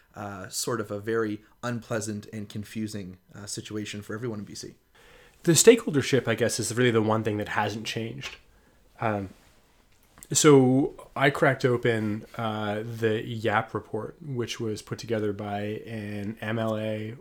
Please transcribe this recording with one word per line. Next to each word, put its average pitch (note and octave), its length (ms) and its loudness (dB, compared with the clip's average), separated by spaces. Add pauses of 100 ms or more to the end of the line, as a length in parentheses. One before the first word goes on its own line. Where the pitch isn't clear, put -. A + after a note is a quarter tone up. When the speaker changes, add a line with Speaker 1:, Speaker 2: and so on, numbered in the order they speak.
(160)
Speaker 1:
uh, G2+ 340 -12
sort A#2 320 -4
of G#2 100 -8
a G#2 80 -6
very A2 420 -2 (220)
unpleasant A2 720 -6
and G#2 160 -10
confusing, G#2 680 -8 (160)
uh, G#2 120 -16
situation G#2 560 -8
for G#2 120 -10
everyone A2 260 -6
in G2+ 60 -10
B - 80 -16
C. - 220 -14 (680)
Speaker 2:
The E3 100 6
stakeholdership, D3 720 6
I A2+ 80 2
guess, A2+ 240 0
is A2 160 -4
really B2 160 4
the A2 100 6
one A2 220 2
thing G#2 140 -2
that G2+ 120 -4
hasn't G#2+ 360 -2
changed. A#2+ 500 -8 (640)
Um, G#2 300 -2 (1040)
so C3+ 840 6
I C#3 160 4
cracked C#3 340 2
open, A2+ 600 0 (120)
uh, G#2+ 460 -4
the A2+ 420 0
Yap A2+ 480 -2
report, - 480 -8
which B2 380 -6
was A2 240 -6
put - 160 -8
together G#2+ 340 -2
by G#2 280 -6 (260)
an G#2 520 -8
M A2 200 -4
L A2 180 0
A A2 440 -6